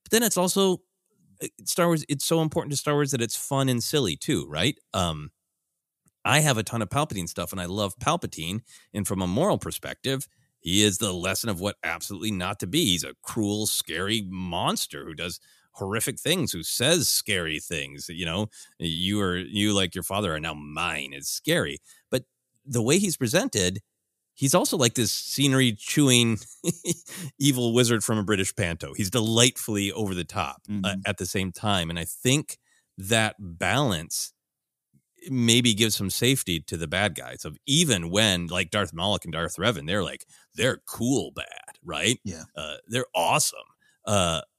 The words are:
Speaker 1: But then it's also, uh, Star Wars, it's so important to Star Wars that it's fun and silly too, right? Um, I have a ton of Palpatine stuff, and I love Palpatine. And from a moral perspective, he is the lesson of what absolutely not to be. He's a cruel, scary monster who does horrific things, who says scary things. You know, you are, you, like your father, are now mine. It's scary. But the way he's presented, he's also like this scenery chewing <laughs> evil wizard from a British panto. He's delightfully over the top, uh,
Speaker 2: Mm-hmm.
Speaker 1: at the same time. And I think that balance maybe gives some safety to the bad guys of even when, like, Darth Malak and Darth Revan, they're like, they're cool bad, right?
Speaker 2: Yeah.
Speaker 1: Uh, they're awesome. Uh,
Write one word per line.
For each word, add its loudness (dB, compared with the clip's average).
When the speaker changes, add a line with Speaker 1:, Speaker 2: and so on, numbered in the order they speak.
Speaker 1:
But -6
then 4
it's 2
also, 2
uh, -10
Star 2
Wars, 2
it's -2
so 4
important -2
to -2
Star 0
Wars 2
that 0
it's -2
fun 0
and 2
silly 0
too, 0
right? 0
Um, -2
I 4
have 4
a -2
ton -4
of -4
Palpatine -2
stuff, -6
and -8
I -6
love -4
Palpatine. -2
And -4
from -2
a 0
moral 2
perspective, -6
he 4
is 4
the -2
lesson -2
of -4
what -4
absolutely -6
not -4
to -6
be. 2
He's 2
a -10
cruel, -2
scary -4
monster -4
who -12
does -8
horrific -4
things, -2
who -6
says 2
scary -2
things. -8
You -6
know, -2
you -2
are, 0
you, 0
like 0
your -4
father, -2
are -4
now -6
mine. -6
It's -8
scary. -2
But -2
the 0
way 6
he's 0
presented, 0
he's 2
also 2
like 4
this 0
scenery 2
chewing 4
<laughs> -6
evil 4
wizard 4
from 2
a -2
British 0
panto. -4
He's -2
delightfully 4
over -2
the -2
top, -4
uh, -6
Speaker 2:
Mm-hmm. -2
Speaker 1:
at -2
the -4
same -2
time. 0
And -4
I -4
think 0
that 2
balance -2
maybe 6
gives 2
some -2
safety 0
to -8
the -4
bad 0
guys -14
of -10
even 2
when, 2
like, -2
Darth 0
Malak -2
and -8
Darth -4
Revan, 0
they're 0
like, -8
they're -2
cool -2
bad, -14
right? 0
Speaker 2:
Yeah. -10
Speaker 1:
Uh, -10
they're -2
awesome. 2
Uh, 2